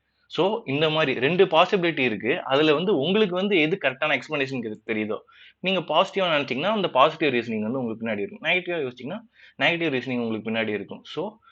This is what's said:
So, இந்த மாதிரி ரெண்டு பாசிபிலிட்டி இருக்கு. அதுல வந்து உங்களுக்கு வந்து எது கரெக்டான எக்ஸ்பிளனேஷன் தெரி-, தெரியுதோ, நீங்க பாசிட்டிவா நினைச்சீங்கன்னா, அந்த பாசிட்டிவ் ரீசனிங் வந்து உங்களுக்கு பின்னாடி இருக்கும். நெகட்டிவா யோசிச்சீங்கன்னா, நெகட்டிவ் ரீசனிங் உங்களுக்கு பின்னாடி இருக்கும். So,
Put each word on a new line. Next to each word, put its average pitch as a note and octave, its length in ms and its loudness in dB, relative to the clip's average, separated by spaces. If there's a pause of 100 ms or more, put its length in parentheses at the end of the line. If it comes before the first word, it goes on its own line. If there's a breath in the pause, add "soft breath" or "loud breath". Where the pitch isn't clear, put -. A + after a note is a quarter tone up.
(280)
So, F#3+ 380 0
இந்த D3 240 0
மாதிரி D#3 300 0
ரெண்டு F3 260 4
பாசிபிலிட்டி E3+ 540 2
இருக்கு. A#2+ 440 0
அதுல D3 300 4
வந்து F3+ 240 2
உங்களுக்கு F3+ 380 2
வந்து F#3+ 260 2
எது D#3 200 2
கரெக்டான C#3 380 0
எக்ஸ்பிளனேஷன் C3+ 420 -4
தெரி-, G#2+ 240 -8
தெரியுதோ, G#2+ 320 -2 (420 loud breath)
நீங்க F#3 200 -2
பாசிட்டிவா E3+ 380 0
நினைச்சீங்கன்னா, D3+ 520 0
அந்த G3+ 200 0
பாசிட்டிவ் D3 440 4
ரீசனிங் A#2 280 -2
வந்து A#2 180 -2
உங்களுக்கு A2+ 280 -6
பின்னாடி A2 100 -2
இருக்கும். G#2 340 -6
நெகட்டிவா F3 280 -2
யோசிச்சீங்கன்னா, D3 400 -8 (420 soft breath)
நெகட்டிவ் E3 320 0
ரீசனிங் B2+ 240 -2
உங்களுக்கு A2 340 -4
பின்னாடி A2+ 160 0
இருக்கும். G2+ 360 -6
So, F#3 340 -8 (140 soft breath)